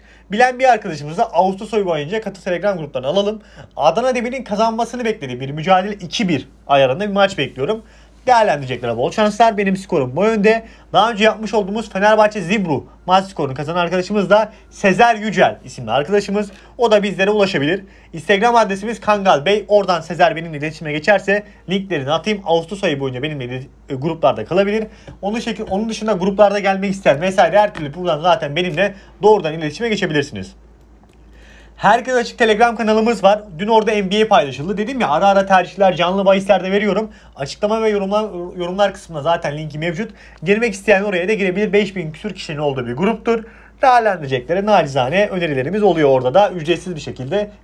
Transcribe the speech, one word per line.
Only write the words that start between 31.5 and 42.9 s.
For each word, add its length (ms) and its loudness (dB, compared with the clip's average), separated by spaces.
Herkes 380 2
Açık 220 -2
Telegram 380 4
kanalımız 480 0
var. 180 6
Dün 80 -6
orada 240 4
N 200 -2
B 120 2
A 40 2
paylaşıldı. 500 2
Dedim 240 -4
ya, 80 0
ara 180 2
ara 180 4
tercihler, 500 2
canlı 300 0
bahislerde 460 2
veriyorum. 400 0
Açıklama 460 -4
ve 80 2
yorumlar, 340 -2
yorumlar 360 -2
kısmında 280 -12
zaten 360 -2
linki 220 -10
mevcut. 320 -6
Girmek 300 0
isteyen 300 2
oraya 240 -2
da 60 0
girebilir. 400 -2
Beş 220 2
bin 160 -8
küsür 220 -12
kişinin 240 -10
olduğu 300 -4
bir 60 -6